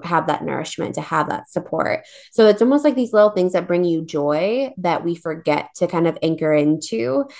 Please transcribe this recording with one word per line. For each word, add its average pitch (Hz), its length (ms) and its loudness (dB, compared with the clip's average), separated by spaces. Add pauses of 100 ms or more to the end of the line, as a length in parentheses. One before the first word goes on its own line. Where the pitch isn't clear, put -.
have 165 240 0
that 151 160 -2
nourishment, - 500 -6
to 156 60 -6
have 151 300 -2
that - 200 -8
support? - 520 -4 (280)
So 220 160 4
it's 208 160 4
almost 277 220 4
like 285 100 2
these 240 180 -2
little 208 180 6
things 185 240 0
that 175 120 -2
bring 175 160 0
you 165 200 0
joy 165 720 -2
that 175 280 -2
we 170 120 -2
forget 160 600 -4
to 170 120 0
kind 170 180 0
of 160 160 0
anchor 160 300 0
into. 151 720 0 (160)